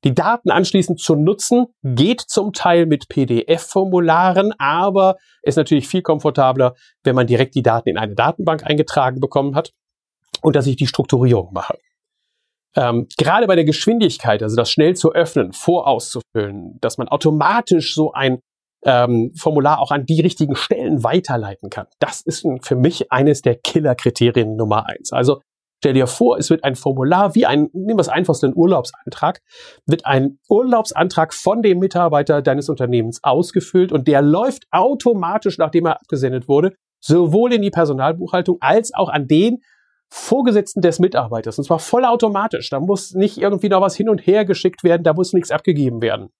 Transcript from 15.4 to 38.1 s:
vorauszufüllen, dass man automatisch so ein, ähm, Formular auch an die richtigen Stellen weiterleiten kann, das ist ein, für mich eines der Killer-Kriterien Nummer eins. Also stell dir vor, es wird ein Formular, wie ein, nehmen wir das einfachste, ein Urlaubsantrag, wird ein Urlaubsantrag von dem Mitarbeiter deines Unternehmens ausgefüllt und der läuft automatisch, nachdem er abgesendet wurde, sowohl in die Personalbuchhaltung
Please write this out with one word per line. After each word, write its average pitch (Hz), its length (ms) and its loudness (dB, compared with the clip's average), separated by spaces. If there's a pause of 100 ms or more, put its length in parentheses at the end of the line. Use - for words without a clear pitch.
vorauszufüllen, 113 1300 -4
dass 113 160 -4
man 123 100 -6
automatisch 156 840 0
so 156 180 -2
ein, 131 280 -2 (440)
ähm, 120 500 2
Formular 147 460 0
auch 139 100 -4
an 143 140 -2
die 156 160 0
richtigen 147 360 0
Stellen - 460 -2
weiterleiten 113 680 -4
kann, - 160 -12 (140)
das - 200 -4
ist - 240 -8
ein, 143 160 -2
für - 160 -2
mich 139 340 0
eines 139 300 2
der 120 160 0
Killer-Kriterien 120 1000 0
Nummer 110 300 -2
eins. - 240 -12
Also 127 300 0 (420)
stell 139 120 2
dir 127 120 2
vor, - 300 2
es - 140 -6
wird 160 140 0
ein 135 100 -2
Formular, 147 600 0
wie 226 120 2
ein, 147 260 2
nehmen 190 180 -6
wir 226 60 0
das 175 140 0
einfachste, 151 360 0
ein 127 80 0
Urlaubsantrag, 165 840 -2 (460)
wird - 180 0
ein 139 340 0 (100)
Urlaubsantrag 208 840 0
von 220 300 -2
dem 190 160 4
Mitarbeiter 156 640 0
deines 143 260 0
Unternehmens 120 540 -2
ausgefüllt 175 680 0
und 139 160 0
der 143 140 4
läuft 190 500 0
automatisch, 202 840 0
nachdem 165 300 0
er - 140 -2
abgesendet 131 460 -4
wurde, 156 280 2 (260)
sowohl 180 540 2
in 214 80 2
die 196 80 -2
Personalbuchhaltung 170 880 -2